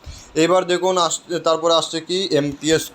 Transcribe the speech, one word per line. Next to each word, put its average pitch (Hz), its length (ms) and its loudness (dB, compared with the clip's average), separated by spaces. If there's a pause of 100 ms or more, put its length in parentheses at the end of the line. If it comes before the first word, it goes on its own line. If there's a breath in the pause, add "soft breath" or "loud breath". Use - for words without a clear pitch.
(340 loud breath)
এবার 170 300 4
দেখুন, 180 340 0
আস-, 165 460 -2
তারপরে 165 300 2
আসছে 160 260 0
কি, 180 320 -4
এমপিএস 147 640 0